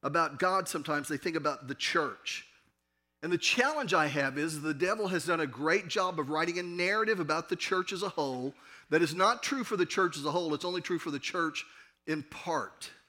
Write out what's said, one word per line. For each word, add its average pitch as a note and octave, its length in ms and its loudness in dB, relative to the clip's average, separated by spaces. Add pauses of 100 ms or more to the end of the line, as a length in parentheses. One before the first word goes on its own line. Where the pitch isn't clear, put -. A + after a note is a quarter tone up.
about C#3+ 360 0
God, F#3 280 2
sometimes D3 400 -2
they D3 120 -4
think E3+ 180 -2
about C#3+ 320 -2
the C3+ 60 -4
church. - 720 -2 (760)
And E3 80 -2
the F3 80 2
challenge C4 540 2
I D#3 140 6
have C#3 320 0
is D3+ 240 -2
the D#3 100 0
devil F#3 360 0
has F3+ 180 0
done E3+ 140 2
a D#3 60 0
great D#3+ 420 0
job F#3 300 0
of C#3+ 120 -2
writing E3 280 0
a F3+ 40 -4
narrative F#3+ 580 0
about D#3 300 0
the F3+ 60 0
church F#3 360 0
as F3+ 100 -4
a G3+ 60 -2
whole C3+ 460 -2 (360)
that D#3+ 120 6
is D3+ 120 2
not G#3 280 4
true C4 220 -2
for G#3+ 120 -4
the F3 100 2
church F3+ 300 2
as C#3+ 80 -8
a D3+ 60 0
whole. E3 240 0
It's D3 100 -6
only F3+ 160 -2
true E3+ 180 -2
for D#3+ 120 -6
the C#3+ 80 -2
church E3 480 -2 (400)
in D#3 160 -2
part. - 680 -6 (180)